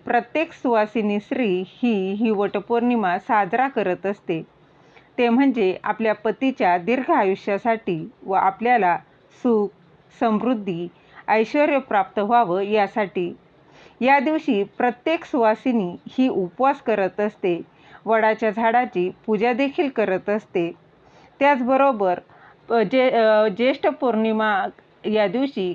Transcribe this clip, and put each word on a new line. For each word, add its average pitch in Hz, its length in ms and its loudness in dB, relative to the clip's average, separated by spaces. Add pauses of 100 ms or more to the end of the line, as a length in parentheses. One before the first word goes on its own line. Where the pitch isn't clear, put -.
प्रत्येक 302 480 -2
सुवासिनी 214 680 0
स्त्री 208 460 -2
ही, 196 460 -2
ही 220 180 0
वटपौर्णिमा 208 880 0
साजरा 226 500 0
करत 190 380 -2
असते. 190 360 -6 (760)
ते 240 100 2
म्हणजे 233 560 2
आपल्या 214 300 -2
पतीच्या 220 640 -2
दीर्घ 247 320 -2
आयुष्यासाठी 208 1000 -2 (120)
व 190 100 -6
आपल्याला 190 680 2 (380)
सुख, 220 320 0 (520)
समृद्धी, 208 680 -2 (400)
ऐश्वर्य 277 500 2
प्राप्त 208 400 -2
व्हावं 202 420 0
यासाठी. 202 760 -2 (640)
या 269 180 4
दिवशी 285 460 0
प्रत्येक 254 600 -4
सुवासिनी 220 720 0 (120)
ही 262 200 0
उपवास 247 520 -2
करत 202 400 -2
असते, 190 420 -2 (440)
वडाच्या 220 440 0
झाडाची 226 600 0 (140)
पूजा 220 260 0
देखील 277 360 -2
करत 196 400 -2
असते. 190 440 -2 (680)
त्याचबरोबर, 262 800 2 (520)
अ, 226 120 2 (100)
जे, 254 180 4
अ, 220 380 4
ज्येष्ठ 247 380 0
पौर्णिमा 220 800 0 (380)
या 214 220 2
दिवशी 196 480 -2